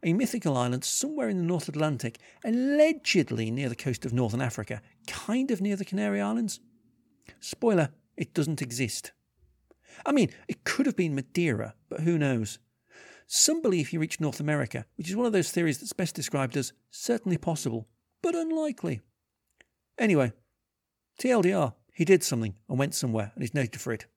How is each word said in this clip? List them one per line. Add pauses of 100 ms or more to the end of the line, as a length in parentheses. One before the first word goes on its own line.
a
mythical
island
somewhere
in
the
North
Atlantic, (260)
allegedly
near
the
coast
of
Northern
Africa, (240)
kind
of
near
the
Canary
Islands. (800)
Spoiler, (260)
it
doesn't
exist. (920)
I
mean, (180)
it
could
have
been
Madeira, (140)
but
who
knows? (680)
Some
believe
he
reached
North
America, (120)
which
is
one
of
those
theories
that's
best
described
as (180)
certainly
possible, (320)
but
unlikely. (1000)
Anyway, (840)
T
L
D
R, (200)
he
did
something (120)
and
went
somewhere,
and
he's
noted
for
it. (100)